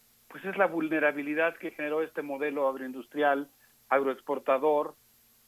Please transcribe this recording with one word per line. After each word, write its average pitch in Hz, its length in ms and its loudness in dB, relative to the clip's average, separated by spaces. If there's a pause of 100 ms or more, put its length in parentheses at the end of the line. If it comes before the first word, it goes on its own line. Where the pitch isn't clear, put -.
(280)
pues 151 160 -16
es 190 140 -6
la 190 80 6
vulnerabilidad 156 920 0
que 165 140 -10
generó 151 320 -2
este 156 180 -6
modelo 139 480 -2
agroindustrial, 135 800 -2 (400)
agroexportador, 139 1080 2 (540)